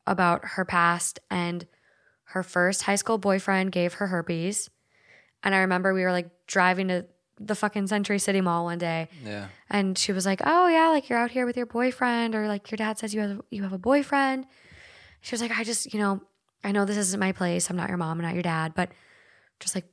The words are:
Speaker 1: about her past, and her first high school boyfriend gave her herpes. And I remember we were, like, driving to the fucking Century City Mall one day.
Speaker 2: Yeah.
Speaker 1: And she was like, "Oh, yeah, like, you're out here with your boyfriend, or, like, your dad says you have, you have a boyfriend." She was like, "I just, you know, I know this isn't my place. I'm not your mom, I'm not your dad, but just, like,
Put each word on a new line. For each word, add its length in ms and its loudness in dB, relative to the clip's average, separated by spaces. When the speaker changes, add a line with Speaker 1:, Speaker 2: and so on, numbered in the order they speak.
Speaker 1:
about 440 2
her 160 -4
past, 540 0
and 340 -4
her 180 -4
first 400 0
high 120 2
school 220 0
boyfriend 540 2
gave 240 0
her 120 -4
herpes. 600 -4
And 140 4
I 40 6
remember 360 2
we 80 0
were, 80 2
like, 180 -2
driving 440 2
to 180 -2
the 160 -4
fucking 320 -2
Century 320 0
City 200 0
Mall 260 0
one 120 -4
day. 320 -2
Speaker 2:
Yeah. 220 -8
Speaker 1:
And 300 0
she 140 0
was 160 0
like, 180 0
"Oh, 220 6
yeah, 220 6
like, 200 2
you're 80 0
out 140 0
here 160 -2
with 100 -4
your 80 -2
boyfriend, 720 0
or, 120 -2
like, 220 -4
your 80 -6
dad 220 -4
says 160 -6
you 60 0
have, 280 -4
you 140 -6
have 100 -4
a 60 -6
boyfriend." 640 2
She 120 -10
was 80 -4
like, 160 -4
"I 60 -2
just, 280 -4
you 80 -4
know, 220 0
I 80 -2
know 140 4
this 120 -2
isn't 220 0
my 120 2
place. 360 -2
I'm 100 -4
not 120 -2
your 80 -2
mom, 220 -4
I'm 60 -4
not 100 -4
your 80 -2
dad, 320 0
but 160 -2
just, 140 -4
like, 200 -6